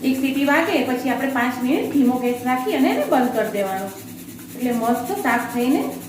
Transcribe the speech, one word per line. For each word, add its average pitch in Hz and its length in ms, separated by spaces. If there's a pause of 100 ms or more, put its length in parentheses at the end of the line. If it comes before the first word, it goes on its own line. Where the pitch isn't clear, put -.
એક 262 140
સીટી 277 300
વાગે 320 380
પછી 254 260
આપણે 262 240
પાંચ 247 160 (100)
મિનિટ 294 300
ધીમો 240 280
ગેસ 247 260
રાખી 254 280
અને 269 160
એને 294 180
બંધ 254 240
કરી 214 220
દેવાનો. 196 320 (640)
એટલે 247 180
મસ્ત 240 360 (160)
શાક 233 180 (120)
થઈને 254 260 (280)